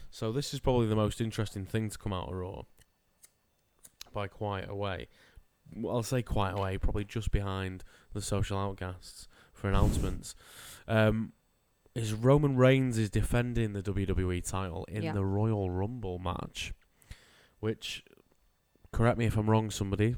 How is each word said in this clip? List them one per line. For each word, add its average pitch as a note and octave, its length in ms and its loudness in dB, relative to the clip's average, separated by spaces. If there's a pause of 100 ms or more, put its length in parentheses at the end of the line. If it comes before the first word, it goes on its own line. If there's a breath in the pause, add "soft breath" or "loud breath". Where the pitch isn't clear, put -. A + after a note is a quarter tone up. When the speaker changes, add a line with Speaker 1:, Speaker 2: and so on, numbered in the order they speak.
(100)
Speaker 1:
So A2+ 200 -4
this C#3 220 -4
is C#3 80 -6
probably B2 280 2
the G#2+ 80 2
most G#2+ 260 2
interesting G#2+ 420 -4
thing A2 240 -2
to - 80 -10
come - 160 -6
out F#2 160 -4
of F2+ 60 -8
Raw. F#2 280 -8 (1500)
By G2+ 160 -4
quite G2+ 400 -6
a G2+ 60 -8
way. G2 340 -6 (680 soft breath)
Well, A2 220 -4
I'll A#2+ 60 0
say B2+ 200 0
quite G2 280 0
a G2+ 100 -2
way, F#2+ 180 -2
probably G#2 260 2
just - 260 -6
behind F#2+ 540 -2 (280 loud breath)
the G#2 80 -6
Social G2 380 -2
Outcasts F#2+ 680 -8 (240 loud breath)
for - 160 -4
announcements. G2 680 2 (520 loud breath)
Um, A2 460 2 (600)
is A2 180 -2
Roman C3+ 440 4
Reigns B2+ 420 6
is A2 100 2
defending A#2 640 2
the G2+ 100 -4
W G2 240 0
W F#2 260 2
E F2+ 100 0
title F#2 480 -4
in G#2 140 -4
Speaker 2:
Yeah. D#3 100 -4
Speaker 1:
the G2 100 0
Royal G2+ 460 2
Rumble G2 480 -4
match, - 560 -6 (840 loud breath)
which, - 440 -6 (880)
correct A#2 240 4
me A#2 80 0
if G#2+ 120 2
I'm G#2+ 120 0
wrong, A2 220 4
somebody, G2+ 480 0